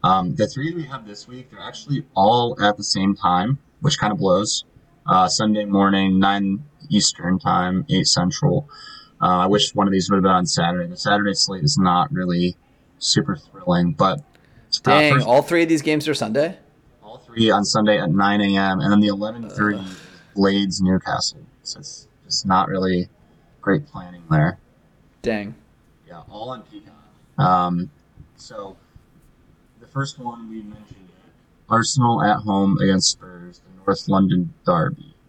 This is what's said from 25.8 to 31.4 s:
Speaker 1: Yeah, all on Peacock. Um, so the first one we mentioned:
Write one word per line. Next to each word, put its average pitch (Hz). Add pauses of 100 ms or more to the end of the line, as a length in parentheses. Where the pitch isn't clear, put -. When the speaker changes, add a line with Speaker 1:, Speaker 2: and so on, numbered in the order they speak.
Speaker 1:
Yeah, 85
all 110
on 123
Peacock. - (440)
Um, 90 (460)
so 101 (1040)
the 117
first 139
one 113
we 110
mentioned: 104 (600)